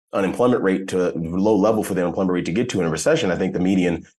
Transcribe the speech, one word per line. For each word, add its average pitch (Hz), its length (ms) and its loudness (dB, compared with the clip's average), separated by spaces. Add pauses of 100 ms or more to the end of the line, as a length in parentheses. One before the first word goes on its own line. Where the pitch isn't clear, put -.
(120)
unemployment 110 500 0
rate 95 260 0
to, 90 280 0
low 92 400 0
level 107 260 2
for 98 120 -4
the 90 60 -2
unemployment 95 320 -2
rate 90 140 -2
to 85 60 -4
get 120 160 0
to 98 120 -2
in 85 60 0
a 80 40 0
recession. 98 400 0
I 85 60 0
think 92 160 -2
the 87 80 -4
median 90 440 0 (140)